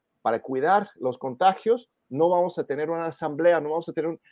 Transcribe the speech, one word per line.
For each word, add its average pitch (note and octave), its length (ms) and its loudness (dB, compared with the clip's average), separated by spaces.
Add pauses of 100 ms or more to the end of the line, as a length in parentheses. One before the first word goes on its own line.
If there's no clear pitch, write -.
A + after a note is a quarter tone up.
(220)
para A2+ 180 0
cuidar F3 540 0
los A#2+ 240 -6
contagios, F#3+ 720 0 (180)
no D3+ 200 2
vamos F3+ 300 2
a D#3 60 -4
tener D3 240 -4
una E3 180 -4
asamblea, D#3+ 540 2
no D3 100 -6
vamos E3+ 180 -4
a E3 40 -10
tener D#3+ 180 -2
un, D#3+ 100 -10 (120)